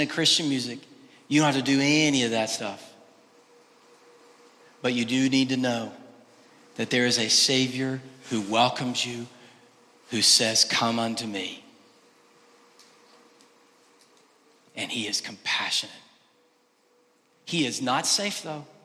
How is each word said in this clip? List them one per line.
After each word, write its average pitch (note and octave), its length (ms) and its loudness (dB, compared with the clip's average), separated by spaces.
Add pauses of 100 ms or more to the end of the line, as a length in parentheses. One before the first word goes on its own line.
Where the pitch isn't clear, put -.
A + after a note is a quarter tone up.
to - 40 -10
Christian D#3 380 2
music. A#2+ 300 -2 (480)
You D3 140 4
don't D3 120 4
have C3 100 0
to C3+ 80 0
do C3+ 80 4
any C#3+ 440 4
of A2+ 80 0
that A2 180 0
stuff. G2+ 420 -10 (1900)
But B2+ 120 0
you A#2+ 120 0
do C3 240 2
need C3 200 4
to C3 80 0
know A#2 340 -2 (840)
that A2+ 120 -4
there B2 160 2
is A#2+ 140 2
a G#2+ 100 0
Savior C3 720 2 (300)
who A2 100 0
welcomes A#2+ 640 0
you, A#2+ 220 -10 (840)
who G#2+ 140 -2
says, A2+ 400 4
"Come A#2 340 0
unto A2+ 300 -4
me." F#2+ 360 -8 (3000)
And G2+ 160 -8
he A2+ 140 -6
is G2+ 160 -4
compassionate. - 720 -4 (1500)
He E3 200 0
is A#2 140 -4
not C3+ 280 0
safe, G3+ 340 -2
though. D3+ 240 -10 (200)